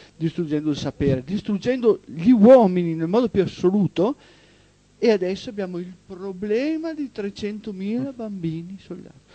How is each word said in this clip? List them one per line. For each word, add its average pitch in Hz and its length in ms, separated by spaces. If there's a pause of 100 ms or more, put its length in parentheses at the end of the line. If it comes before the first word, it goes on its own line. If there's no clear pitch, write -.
(160)
distruggendo 156 540
il 139 60
sapere, 139 460
distruggendo 214 840
gli 165 240
uomini 196 640
nel 165 140
modo 226 200
più 196 140
assoluto, 190 720 (840)
e 233 120
adesso 196 400
abbiamo 185 280
il 180 140 (140)
problema 208 880
di 294 180
trecentomila 208 1000
bambini 185 720
soldati. - 360 (160)